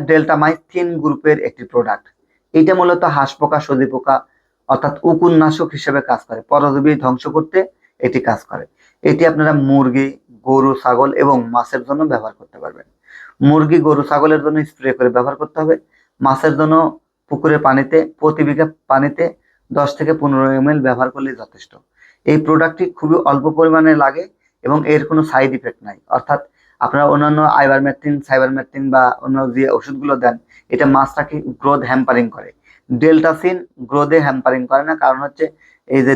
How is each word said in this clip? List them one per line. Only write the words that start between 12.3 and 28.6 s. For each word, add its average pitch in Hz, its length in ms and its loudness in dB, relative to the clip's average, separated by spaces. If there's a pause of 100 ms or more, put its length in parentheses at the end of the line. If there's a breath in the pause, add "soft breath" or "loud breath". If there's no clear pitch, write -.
করতে - 220 -20
পারবেন। - 240 -16 (640 loud breath)
মুরগি, 156 380 4
গরু, 143 240 2
ছাগলের 151 340 2
জন্য 151 120 -2 (140)
স্প্রে 131 280 -6
করে 123 180 2
ব্যবহার 135 240 -2
করতে 151 220 -8
হবে। 160 120 0 (460)
মাছের 135 400 0
জন্য 156 140 2 (540)
পুকুরের 151 380 0
পানিতে, 135 320 2 (200)
প্রতি 156 300 0
বিঘা 151 180 0 (240)
পানিতে 143 340 0 (460)
দশ 139 180 0 (100)
থেকে 156 220 -2
পনেরো 135 260 0 (120)
এমএল 147 280 0
ব্যবহার 127 280 -2
করলেই 135 280 -10
যথেষ্ট। - 320 -20 (520 soft breath)
এই 151 200 2
প্রোডাক্টটি 160 380 0 (140)
খুবই 160 180 0 (140)
অল্প 139 140 0 (140)
পরিমাণে 160 340 4 (120)
লাগে 143 200 -2 (420)
এবং 143 120 0 (140)
এর 147 160 2
কোনো 156 220 0
সাইড 135 280 0
ইফেক্ট - 280 -10
নাই। 101 100 -16 (200)
অর্থাৎ 143 240 -2 (440)
আপনারা 143 280 0
অন্যান্য 151 280 2 (240)
ivermectin, 139 500 0 (120)
সাইবারমেকটিন 131 580 -2 (100)